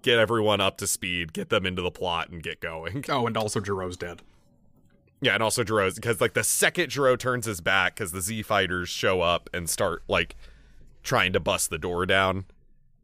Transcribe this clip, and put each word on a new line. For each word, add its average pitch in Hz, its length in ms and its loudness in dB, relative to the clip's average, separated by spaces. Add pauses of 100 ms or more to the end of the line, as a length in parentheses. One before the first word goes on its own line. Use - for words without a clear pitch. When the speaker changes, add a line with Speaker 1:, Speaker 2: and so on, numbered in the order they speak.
Speaker 1:
get 120 160 4
everyone 107 440 4
up 95 160 2
to 98 100 -6
speed, 87 460 -4
get - 160 -8
them 101 160 2
into 92 160 -2
the 87 100 -2
plot, 85 380 -4
and 82 120 -12
get 80 200 -10
going. 85 440 -8
<laughs> - 40 -10
Speaker 2:
Oh, 127 180 0
and 110 80 -2
also 110 240 -2
Jiro's 95 380 -4
dead. 87 240 -10 (960)
Speaker 1:
Yeah, 117 140 2
and 104 100 2
also 110 220 0
Jiro's, 101 340 2
'cause, 117 220 -2
like, 120 140 0
the 113 100 0
second 175 440 0
Jiro 127 280 2
turns 123 300 -2
his 98 120 -4
back, 92 380 2
'cause 90 160 -6
the 92 80 -6
Z 107 220 -6
fighters 90 440 0
show 95 320 0
up 85 340 0
and 87 160 -6
start, 87 380 -2
like, 87 300 0 (680)
trying 95 300 2
to 98 80 2
bust 87 280 0
the 87 80 -4
door 87 280 -2
down, 95 400 2 (580)